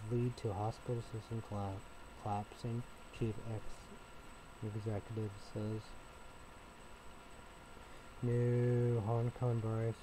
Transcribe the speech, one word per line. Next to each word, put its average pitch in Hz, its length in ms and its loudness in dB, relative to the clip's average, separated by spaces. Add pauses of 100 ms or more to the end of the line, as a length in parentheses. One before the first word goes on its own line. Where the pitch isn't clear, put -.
(120)
lead 120 240 4
to 110 160 0
hospital 110 500 0 (100)
system 113 360 -4
colla-, 101 320 -2 (420)
collapsing, 110 600 0 (360)
chief 110 160 2 (200)
ex-, - 1200 -6
executive 107 540 0 (220)
says. 107 300 0 (2500)
New 120 840 6
Hong 117 320 4
Kong 120 260 4
virus 110 380 2